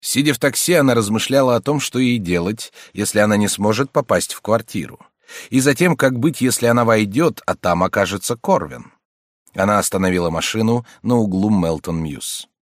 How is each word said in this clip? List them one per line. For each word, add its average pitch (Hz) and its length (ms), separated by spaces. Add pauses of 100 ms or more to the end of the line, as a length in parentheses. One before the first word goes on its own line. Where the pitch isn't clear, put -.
Сидя 143 300
в - 60
такси, 147 320
она 139 240
размышляла 117 580
о 117 60
том, 147 180
что 131 220
ей 123 180
делать, 90 540 (200)
если 104 280
она 104 160
не 104 100
сможет 107 460
попасть 107 400
в - 80
квартиру, 104 580 (500)
и 131 120
затем, 143 360
как 131 220
быть, 135 220
если 123 260
она 120 180
войдёт, 110 640
а 92 80
там 87 300
окажется 98 520
Корвин. 123 560 (640)
Она 101 240
остановила 90 500
машину 110 560 (180)
на 123 120
углу 104 360
Мелтон 85 520
Мьюз. - 460 (140)